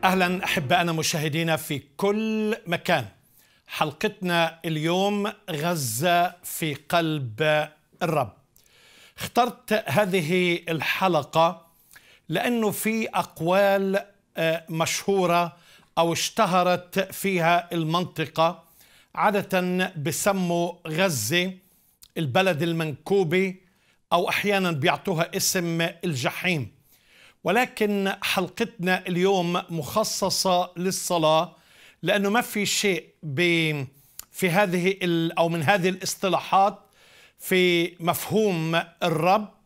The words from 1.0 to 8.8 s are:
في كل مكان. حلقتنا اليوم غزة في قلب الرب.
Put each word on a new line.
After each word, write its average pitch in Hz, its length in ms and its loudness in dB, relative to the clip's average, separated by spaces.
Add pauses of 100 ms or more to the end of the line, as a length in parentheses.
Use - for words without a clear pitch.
في 151 260 -6 (160)
كل 214 600 -2 (100)
مكان. 170 380 0 (600)
حلقتنا 170 960 -2
اليوم 185 680 0 (200)
غزة 165 840 0 (100)
في - 300 -6
قلب 151 960 0 (360)
الرب. 151 300 -2 (840)